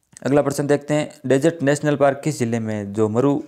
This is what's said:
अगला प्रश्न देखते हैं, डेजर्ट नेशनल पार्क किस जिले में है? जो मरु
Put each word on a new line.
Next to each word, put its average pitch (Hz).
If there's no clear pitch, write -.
अगला 139
प्रश्न 139
देखते 143
हैं, 151
डेजर्ट 139
नेशनल 147
पार्क 139
किस 143
जिले 117
में 110
है? 101
जो 107
मरु 127